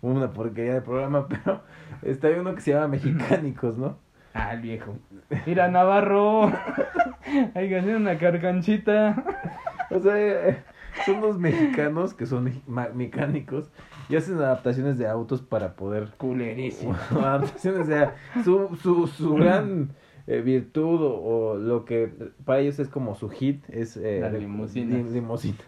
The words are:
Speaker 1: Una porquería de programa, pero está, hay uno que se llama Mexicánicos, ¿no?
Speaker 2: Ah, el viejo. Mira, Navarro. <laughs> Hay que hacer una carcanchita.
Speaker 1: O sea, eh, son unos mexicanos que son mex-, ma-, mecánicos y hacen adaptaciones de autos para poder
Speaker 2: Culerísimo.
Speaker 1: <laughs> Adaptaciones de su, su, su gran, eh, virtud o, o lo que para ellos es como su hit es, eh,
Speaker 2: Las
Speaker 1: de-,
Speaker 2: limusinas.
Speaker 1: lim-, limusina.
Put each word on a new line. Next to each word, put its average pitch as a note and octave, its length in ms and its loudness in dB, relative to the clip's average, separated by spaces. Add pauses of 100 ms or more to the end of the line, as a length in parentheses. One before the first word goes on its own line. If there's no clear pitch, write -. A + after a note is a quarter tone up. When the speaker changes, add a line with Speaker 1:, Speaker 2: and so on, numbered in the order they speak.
Speaker 1:
Una B2+ 300 0
porquería A2+ 440 -4
de C3 60 0
programa, C3+ 480 -2
pero F#3+ 340 -4 (400)
está, C3+ 260 0
hay D#3 60 6
uno F3+ 200 -4
que - 60 -12
se D3+ 120 0
llama D3+ 160 2
Mexicánicos, C#3 920 -2
¿no? C3+ 200 -6 (360)
Speaker 2:
Ah, A2 200 -4
el A#2 60 -10
viejo. A2+ 360 -10 (500)
Mira, F3 220 4
Navarro. G3+ 800 6
<laughs> - 60 4 (1000)
Hay F#3+ 140 -2
que F#3 100 0
hacer G3+ 180 0
una G3+ 220 2
carcanchita. G3 1040 2 (680)
Speaker 1:
O F#3+ 100 0
sea, G3 160 4
eh, G3 460 2 (420)
son G3 140 2
unos G#3+ 200 2
mexicanos D#3+ 760 2
que A#2 120 -6
son B2 180 -2
mex-, B2+ 240 -4
ma-, A#2+ 260 -4
mecánicos C#3 760 -4 (380)
y C#3 80 -2
hacen E3+ 220 -2
adaptaciones C3 600 0
de A#2 100 0
autos A#2 340 -2
para G2 320 -4
poder G#2+ 420 -4
Speaker 2:
Culerísimo. B2 800 -4 (100)
Speaker 1:
<laughs> - 60 -6
Adaptaciones D3 760 0
de D3 200 4 (360)
su, F#3 360 4
su, F3 280 4
su D3+ 260 0
gran, F3 560 4 (380)
eh, B2 140 0
virtud D3+ 600 2
o, C3+ 120 2 (360)
o G#2+ 60 0
lo A2+ 280 0
que A2+ 280 -2 (320)
para C3 160 2
ellos C#3+ 180 0
es C#3 100 -2
como A#2 280 -6
su A2 140 -8
hit C#3 380 -2
es, A2+ 280 -8
eh, G#2+ 240 -2
Speaker 2:
Las A2 120 -2
Speaker 1:
de-, G#2+ 80 -4
Speaker 2:
limusinas. G#2+ 560 -4
Speaker 1:
lim-, A#2 160 -4
limusina. A#2 560 -4